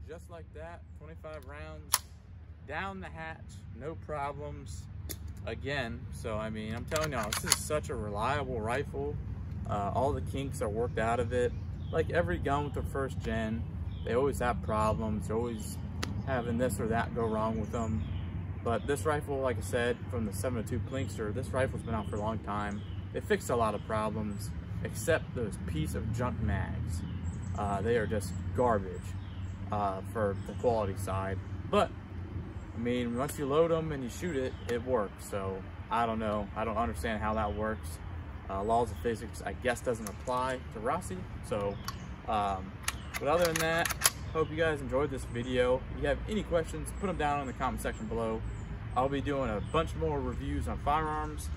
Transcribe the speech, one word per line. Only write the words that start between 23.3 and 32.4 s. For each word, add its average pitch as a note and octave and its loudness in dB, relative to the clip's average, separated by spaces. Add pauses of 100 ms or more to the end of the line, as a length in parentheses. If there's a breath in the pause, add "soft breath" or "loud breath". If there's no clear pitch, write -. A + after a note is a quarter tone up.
a C3 4
lot A2 4
of F#2+ -2
problems, G#2+ 0 (340)
except - 2
those D#3 0 (120)
piece D#3 0
of A2+ 0
junk B2 0
mags. - 0 (580)
Uh, G2+ 2
they A2+ 4
are G#2+ 4
just G#2 0 (240)
garbage, G2+ 4 (680)
uh, G2 2 (100)
for G2+ 4 (100)
the G#2+ -6
quality G#2+ 4
side. F#2+ 0 (320)
But, G3+ 6 (840)